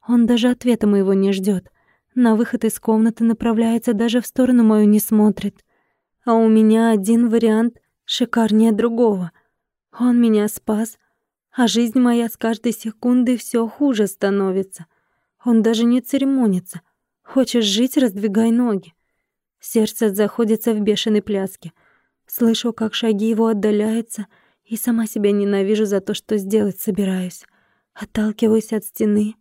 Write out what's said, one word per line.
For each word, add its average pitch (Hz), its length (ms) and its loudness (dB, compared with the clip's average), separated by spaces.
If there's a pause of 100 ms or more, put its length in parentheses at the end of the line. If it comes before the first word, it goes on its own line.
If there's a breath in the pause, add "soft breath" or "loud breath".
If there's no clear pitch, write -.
Он 233 200 2
даже 240 220 2
ответа 240 380 0
моего 196 260 2
не 196 180 2
ждёт. 190 400 -2 (420)
На 233 220 4
выход 233 280 -2
из 220 160 -4
комнаты 226 440 0
направляется, 226 720 0
даже 233 280 0
в - 60 -12
сторону 254 360 2
мою 214 240 4
не 208 120 4
смотрит. 214 680 -2 (600)
А 233 80 0
у 226 140 4
меня 220 440 4
один 226 380 2
вариант 226 500 0 (260)
шикарнее 226 680 2
другого. 214 600 0 (680)
Он 240 240 2
меня 214 260 2
спас, 214 500 -6 (540)
а 247 160 0
жизнь 226 320 0
моя 240 300 0
с - 80 -14
каждой 226 340 -4
секундой 247 680 -2
всё 226 300 -4
хуже 214 400 0
становится. 190 800 -4 (580)
Он 226 180 2
даже 226 240 2
не 247 160 2
церемонится. 254 800 -2 (420)
"Хочешь 240 420 0
жить — 226 320 0
раздвигай 220 540 0
ноги". 226 420 -2 (680)
Сердце 214 540 -2
заходится 214 600 -2
в 214 60 -2
бешеной 208 440 0
пляске. 190 500 -8 (540)
Слышу, 226 440 -2
как 220 220 -6
шаги 220 360 -2
его 226 180 0
отдаляются, 214 800 -2 (360)
и 226 140 -10
сама 226 300 -2
себя 202 240 0
ненавижу 202 540 0
за 196 160 -2
то, 208 120 -6
что - 240 -6
сделать 202 420 -2
собираюсь. 190 680 -6 (480)
Отталкиваюсь 214 800 -2
от 214 120 -4
стены 214 560 -2